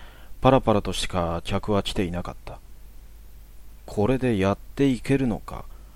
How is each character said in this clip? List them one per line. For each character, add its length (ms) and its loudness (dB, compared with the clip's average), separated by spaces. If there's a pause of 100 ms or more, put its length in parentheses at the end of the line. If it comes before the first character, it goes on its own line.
(400)
パ 120 8
ラ 100 8
パ 100 4
ラ 100 4
と 120 -4
し 140 -2
か 360 0
客 300 0
は 100 2
来 100 -6
て 120 0
い 60 -4
な 120 -4
か 80 -8
っ 40 -10 (100)
た。 140 -12 (1300)
こ 220 2
れ 100 4
で 200 2
や 160 4
っ 40 0 (180)
て 120 4
い 140 2
け 160 2
る 100 2
の 120 0
か 260 -10 (300)